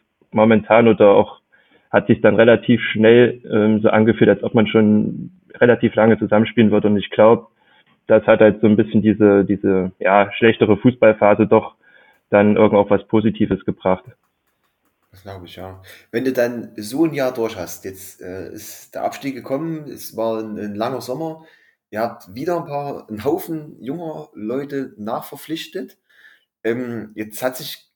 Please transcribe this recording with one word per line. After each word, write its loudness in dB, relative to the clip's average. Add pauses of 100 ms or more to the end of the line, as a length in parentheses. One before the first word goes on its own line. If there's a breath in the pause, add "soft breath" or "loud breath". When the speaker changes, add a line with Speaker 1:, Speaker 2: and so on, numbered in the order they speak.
(300)
Speaker 1:
momentan 4
oder 4
auch 0 (500)
hat 0
sich 0
dann 4
relativ 4 (100)
schnell, 4 (100)
ähm, 0
so 2
angefühlt, 2
als 2
ob -6
man 2
schon 0 (240)
relativ 2
lange 4
zusammenspielen 2
würde. 0
Und 0
ich -8
glaub, 2 (560)
das 4
hat 4
halt 4
so 2
ein 4
bisschen 0
diese, 4
diese, -2
ja, 2
schlechtere 2
Fußballphase 2
doch 0 (540 soft breath)
dann 2
irgendwo 2
auch -2
was -2
Positives -2
gebracht. -6 (1080)
Speaker 2:
Das -20
glaub -18
ich, -20
ja. -16 (320 soft breath)
Wenn -4
du -4
dann -4
so -4
ein -4
Jahr -4
durch -6
hast, -14
jetzt, -20
äh, -14
ist -20
der -10
Abstieg -8
gekommen, -10
es -18
war -6
ein, -12
ein -10
langer -8
Sommer, -10 (460 soft breath)
ihr -8
habt -10
wieder -6
ein -12
paar, -12
einen -12
Haufen -8
junger -12
Leute -10
nachverpflichtet. -14 (680 soft breath)
Ähm, -8
jetzt -14
hat -6
sich -16